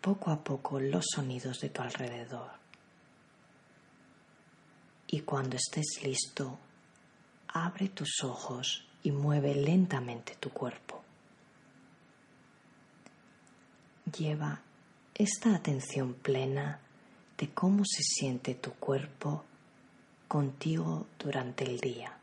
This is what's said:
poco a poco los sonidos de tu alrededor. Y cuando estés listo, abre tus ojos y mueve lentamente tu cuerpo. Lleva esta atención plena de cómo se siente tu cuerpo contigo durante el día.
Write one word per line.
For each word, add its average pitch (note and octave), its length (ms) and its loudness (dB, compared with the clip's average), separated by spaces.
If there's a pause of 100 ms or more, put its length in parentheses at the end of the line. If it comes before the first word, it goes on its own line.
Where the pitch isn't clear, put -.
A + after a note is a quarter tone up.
poco G3 320 2
a D3+ 100 0
poco C3+ 380 -2
los C#3+ 240 2 (100)
sonidos B2+ 460 -2
de C#3 80 -4
tu - 140 -6
alrededor. A#2+ 680 -6 (2500)
Y D3+ 140 0
cuando C3 360 -2
estés - 460 -2
listo, C3 560 -4 (880)
abre F#3 440 0
tus - 340 -4
ojos B2+ 600 -4 (200)
y D3 80 4
mueve C#3+ 420 4
lentamente C#3+ 800 2
tu - 160 -8
cuerpo. - 500 -8 (3250)
Lleva D3+ 420 0 (540)
esta G#3 400 4
atención C3+ 600 0
plena C3+ 680 0 (580)
de - 120 -2
cómo G3 340 6
se - 180 -2
siente B2+ 540 0
tu - 160 -8
cuerpo D3 720 -2 (800)
contigo D#3+ 800 2 (140)
durante C3 460 -2
el B2 120 -2
día. - 440 -4